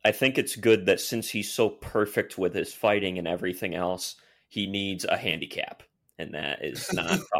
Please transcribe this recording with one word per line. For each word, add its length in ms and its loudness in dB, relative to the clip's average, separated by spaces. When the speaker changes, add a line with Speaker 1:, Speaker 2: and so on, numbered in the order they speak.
Speaker 1:
I 60 6
think 260 2
it's 200 0
good 300 6
that 140 6
since 300 -4
he's 220 -4
so 180 4
perfect 680 -2
with 180 0
his 200 -4
fighting 440 2
and 100 -4
everything 460 -4
else, 420 -4
he 180 -4
needs 380 -4
a 120 0
handicap, 680 -6
and 160 -10
that 300 -6
is 280 -6
not 340 0
Speaker 2:
<laughs> 140 -6